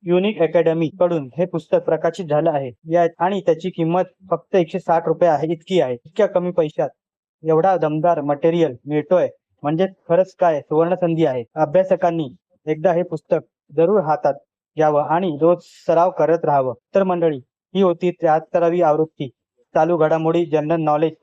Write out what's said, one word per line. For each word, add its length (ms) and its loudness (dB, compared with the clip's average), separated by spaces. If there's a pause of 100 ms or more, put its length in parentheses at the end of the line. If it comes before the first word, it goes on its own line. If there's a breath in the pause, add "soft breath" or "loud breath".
युनिक 380 0
अकॅडमी 480 0 (100)
कडून 380 -2
हे 80 -2
पुस्तक 320 -2
प्रकाशित 480 -4
झालं 260 0
आहे 200 -4 (220)
या-, 160 2 (100)
आणि 220 -2
त्याची 280 -2
किंमत 340 -2 (280)
फक्त 240 -4
एकशे 240 0
साठ 280 -2
रुपये 220 2
आहे, 220 0
इतकी 300 -2
आहे. 120 -2
इतक्या 340 -2
कमी 240 -2
पैशात 380 -2 (540)
एवढा 340 2
दमदार 440 0
मटेरियल 540 0 (100)
मिळतोय 420 0 (360)
म्हणजे 240 0 (220)
खरंच 300 0
काय 220 2
सुवर्ण 340 0
संधी 300 0
आहे. 180 -2 (120)
अभ्यासकांनी 800 0 (320)
एकदा 260 0
हे 100 0
पुस्तक 360 -4 (360)
जरूर 240 2
हातात 340 0 (440)
घ्यावं 260 2
आणि 380 -2
रोज 200 4
सराव 500 0
करत 340 0
राहावं. 280 0 (220)
तर 80 4
मंडळी, 340 -2 (380)
ही 60 2
होती 300 0
त्र्याहत्तरावी 720 0
आवृत्ती 480 0 (440)
चालू 240 2
घडामोडी 480 0
जनरल 360 -2
नॉलेज 420 0